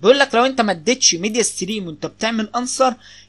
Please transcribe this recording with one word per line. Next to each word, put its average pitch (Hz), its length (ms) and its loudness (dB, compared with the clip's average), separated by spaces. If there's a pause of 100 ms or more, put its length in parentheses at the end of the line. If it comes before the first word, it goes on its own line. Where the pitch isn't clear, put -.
بيقول 262 180 6
لك 269 160 0
لو 240 100 4
انت 262 160 -2
ما 208 100 0
اديتش 185 440 0
ميديا 214 280 -2
ستريم 196 440 -6
وانت 156 180 -10
بتعمل 220 500 -4
انسر 254 380 0 (340)